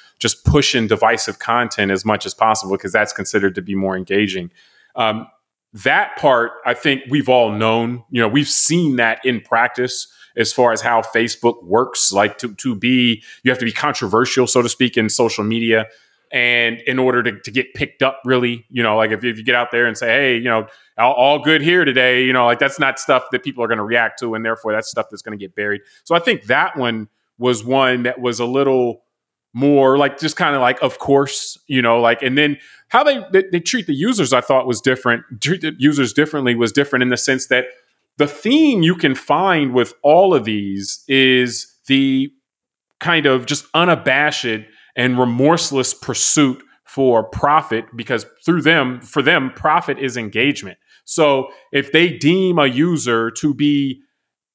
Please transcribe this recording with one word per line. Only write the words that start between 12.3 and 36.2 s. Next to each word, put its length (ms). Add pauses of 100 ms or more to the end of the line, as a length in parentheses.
to, 160
to 200
be, 480 (200)
you 80
have 80
to 60
be 80
controversial, 760
so 160
to 60
speak, 280
in 120
social 360
media. 420 (460)
And 540
in 120
order 240
to, 180
to 100
get 240
picked 280
up, 220
really, 460
you 120
know, 140
like, 140
if, 140
if 140
you 60
get 120
out 140
there 160
and 120
say, 100
"Hey, 280
you 80
know, 220 (320)
all, 160
all 260
good 220
here 220
today," 400
you 80
know, 140
like, 140
that's 180
not 220
stuff 320
that 100
people 200
are 60
gonna 160
react 360
to, 140
and 100
therefore 280
that's 160
stuff 220
that's 120
gonna 140
get 200
buried. 260 (220)
So 100
I 60
think 240
that 320
one 320 (300)
was 260
one 400
that 160
was 180
a 80
little 560 (500)
more, 460
like, 220
just 160
kinda 240
like, 200
of 200
course, 640
you 160
know, 180
like, 220
and 160
then 180 (300)
how 160
they, 180 (120)
they, 180
they 100
treat 280
the 60
users, 380
I 80
thought 280
was 120
different. 440 (160)
Treat 200
the 160
users 360
differently 420